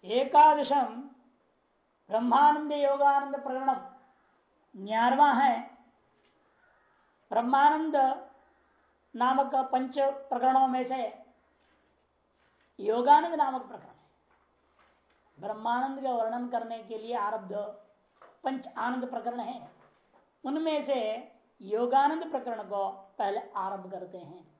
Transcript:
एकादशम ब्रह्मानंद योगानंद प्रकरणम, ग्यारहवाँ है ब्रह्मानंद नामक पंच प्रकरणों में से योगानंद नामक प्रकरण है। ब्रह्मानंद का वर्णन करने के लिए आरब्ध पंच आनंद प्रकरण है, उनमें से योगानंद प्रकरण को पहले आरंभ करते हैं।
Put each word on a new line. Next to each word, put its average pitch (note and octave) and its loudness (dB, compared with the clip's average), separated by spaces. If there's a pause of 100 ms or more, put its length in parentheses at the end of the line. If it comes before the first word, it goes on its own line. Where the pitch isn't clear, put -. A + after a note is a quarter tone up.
एकादशम C#4 4 (1000)
ब्रह्मानंद D4 4
योगानंद C#4 2
प्रकरणम, C4 -2 (1080)
ग्यारहवाँ B3 4
है B3+ 0 (1500)
ब्रह्मानंद C#4+ 2 (1200)
नामक C4 2
पंच C4 -2
प्रकरणों C4 2
में B3 -2
से B3+ -6 (1600)
योगानंद C4 4
नामक C4+ 0
प्रकरण - -18
है। - -20 (1400)
ब्रह्मानंद A#3+ -6
का B3+ -2
वर्णन A#3+ -4
करने A3+ -8
के A3 -12
लिए A3+ -8
आरब्ध G#3 -6 (880)
पंच C4+ -6 (100)
आनंद B3 -6
प्रकरण A#3+ -8
है, A#3 -12 (760)
उनमें D4+ -4
से A#3+ -4 (300)
योगानंद C4+ 0
प्रकरण B3 -6
को G3 -4
पहले G3+ -6 (160)
आरंभ F#3+ -6
करते F#3 -14
हैं। - -20